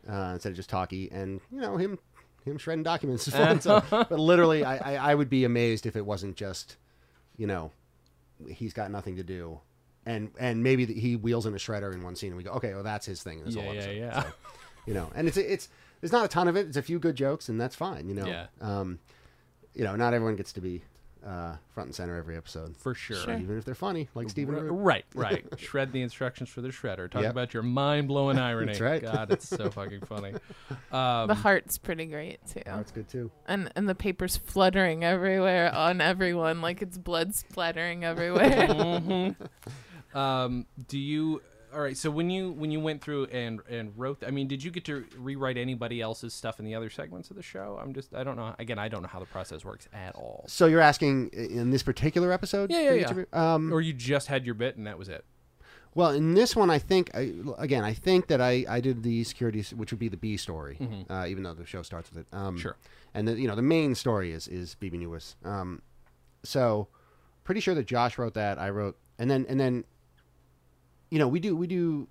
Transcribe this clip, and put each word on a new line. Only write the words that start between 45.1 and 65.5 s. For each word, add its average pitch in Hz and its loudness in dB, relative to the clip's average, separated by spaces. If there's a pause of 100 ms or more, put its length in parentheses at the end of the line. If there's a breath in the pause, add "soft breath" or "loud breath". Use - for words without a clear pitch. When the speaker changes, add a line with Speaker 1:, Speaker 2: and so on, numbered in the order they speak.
Speaker 2:
rewrite 131 -4
anybody 120 -4
else's 110 -6
stuff - -8
in 107 -8
the 110 -6
other 113 -6
segments 170 -12
of 196 -16
the 180 -14
show? 196 -10
I'm 135 -10
just, 131 -12
I 127 -6
don't 131 -6
know. 113 -8
Again, 113 -6
I 107 -4
don't 104 -6
know 87 -10
how 90 -12
the 92 -10
process 85 -10
works 104 -14
at 92 -12
all. - -14
Speaker 1:
So - 6
you're 165 10
asking 139 6
i-, - -10
in 117 0
this 131 4
particular 175 2
episode? 196 0
Speaker 2:
Yeah, 339 2
yeah, 294 6
Speaker 1:
for 262 8
Speaker 2:
yeah. 208 4
Speaker 1:
each 120 0
of 180 -2
you? 180 -4
Um, 160 4
Speaker 2:
Or 160 4
you 160 0
just 131 0
had 135 0
your 120 -2
bit 120 -2
and 110 -10
that 104 -10
was 95 -12
it? 80 -10 (720 soft breath)
Speaker 1:
Well, 170 6
in 160 4
this 233 8
one, 196 8
I 156 6
think, 185 4
I, 117 -2 (240)
again, 131 2
I 107 0
think 180 4
that 135 6
I, 123 4
I 120 0
did 123 0
the 117 2
security, 113 -2
s-, - -8
which 110 -6
would 110 -6
be 113 -2
the 95 -8
B 107 -4
story, 78 -8
Speaker 2:
Mm-hmm. 104 -8
Speaker 1:
uh, 92 -4
even 95 -6
though 85 -8
the 85 -12
show 90 -10
starts 85 -12
with 85 -12
it. 78 -14
Um, 98 -4
Speaker 2:
Sure. 82 -6 (380 soft breath)
Speaker 1:
and 110 -2
the, 117 0
you 131 0
know, 104 -2
the 113 -2
main 147 4
story 98 0
is, 80 -10
is 87 -8
B 98 -8
B 87 -8
Newis. 82 -10
Um, 92 -6 (640)